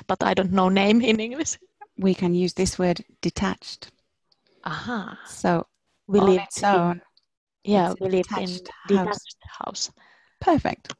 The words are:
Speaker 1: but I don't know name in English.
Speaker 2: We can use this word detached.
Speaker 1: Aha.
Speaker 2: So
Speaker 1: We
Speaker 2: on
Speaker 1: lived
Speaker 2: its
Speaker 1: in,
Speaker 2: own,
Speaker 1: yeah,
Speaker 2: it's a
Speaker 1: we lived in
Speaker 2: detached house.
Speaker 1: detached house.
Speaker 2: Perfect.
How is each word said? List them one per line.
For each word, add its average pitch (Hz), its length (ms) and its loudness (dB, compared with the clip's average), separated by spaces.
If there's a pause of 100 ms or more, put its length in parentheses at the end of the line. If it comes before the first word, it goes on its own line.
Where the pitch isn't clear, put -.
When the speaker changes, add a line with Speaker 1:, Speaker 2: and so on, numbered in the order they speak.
Speaker 1:
but - 180 -2
I 190 120 2
don't 190 160 0
know 185 180 4
name 202 320 4
in 220 180 2
English. 247 380 -6 (400)
Speaker 2:
We 190 160 2
can 175 220 0
use 180 180 0
this 190 240 -2
word 175 260 0 (180)
detached. - 680 -6 (720)
Speaker 1:
Aha. 208 600 -8
Speaker 2:
So - 400 -2 (400)
Speaker 1:
We 196 140 2
Speaker 2:
on 190 80 4
Speaker 1:
lived 185 160 6
Speaker 2:
its - 160 -12
Speaker 1:
in, 214 60 -2
Speaker 2:
own, 175 360 2 (600)
Speaker 1:
yeah, 190 280 2
Speaker 2:
it's - 100 -10
a - 20 -2
Speaker 1:
we 190 80 0
lived 185 260 2
in 190 80 -4
Speaker 2:
detached 180 220 -10
house. - 200 -18
Speaker 1:
detached 202 500 -2 (280)
house. - 260 -8 (480)
Speaker 2:
Perfect. - 600 -2